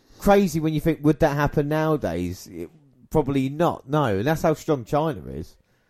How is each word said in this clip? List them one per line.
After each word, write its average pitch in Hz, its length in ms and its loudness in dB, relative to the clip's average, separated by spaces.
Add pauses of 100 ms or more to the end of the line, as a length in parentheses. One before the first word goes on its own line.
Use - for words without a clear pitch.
(180)
crazy 196 420 4
when 156 140 -2
you 151 60 0
think, 156 240 0
would 151 160 4
that 147 160 4
happen 147 320 0
nowadays? 107 840 -2
It, 82 160 -10 (420)
probably 139 380 0
not, 147 400 -2
no. 135 300 0
And 107 80 -2
that's 160 160 0
how 160 120 2
strong 143 300 -2
Chyna 143 520 -4
is. 85 180 -12 (360)